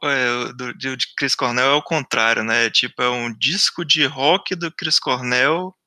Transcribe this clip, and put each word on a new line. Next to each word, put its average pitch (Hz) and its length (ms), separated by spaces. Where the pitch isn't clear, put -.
é, 123 500
do, 123 200
do, 131 220
de - 200
Chris 139 180
Cornell 127 380
é - 20
o 147 80
contrário, 113 640
né? 113 260
Tipo, - 320
é 123 80
um 120 260
disco 165 480
de 151 220
rock 143 480
do 170 180
Chris 160 260
Cornell 131 760